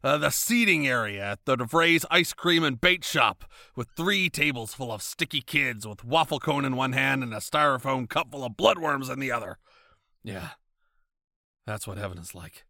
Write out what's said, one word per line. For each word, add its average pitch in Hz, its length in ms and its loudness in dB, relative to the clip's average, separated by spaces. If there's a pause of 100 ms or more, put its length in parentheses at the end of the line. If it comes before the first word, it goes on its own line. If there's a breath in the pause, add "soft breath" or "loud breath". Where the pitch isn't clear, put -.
uh, 139 140 2
the 147 120 0
seating 196 580 2
area 107 440 0
at 104 140 -6
the 135 120 4
DeVray's 165 520 4
ice 170 240 2
cream 170 300 2
and 131 160 0
bait 180 240 2
shop, 113 420 0 (300 loud breath)
with 123 200 -6
three 185 340 0
tables 135 440 -2
full 123 180 -8
of 104 100 -8
sticky - 400 -6
kids 123 460 -2
with 104 180 -14
waffle 147 340 2
cone 143 260 0
in 131 100 -2
one 131 180 -2
hand 135 300 2
and 120 100 -8
a - 40 -8
styrofoam 135 720 0
cup 160 220 -2
full 139 120 -8
of 117 100 -6
bloodworms 139 580 2
in 131 80 -6
the 131 120 -2
other. 117 260 -4 (680 soft breath)
Yeah. 95 260 -8 (1160)
That's 107 220 -8
what 95 100 -10
heaven 95 200 -8
is 85 160 -16
like. 87 360 -18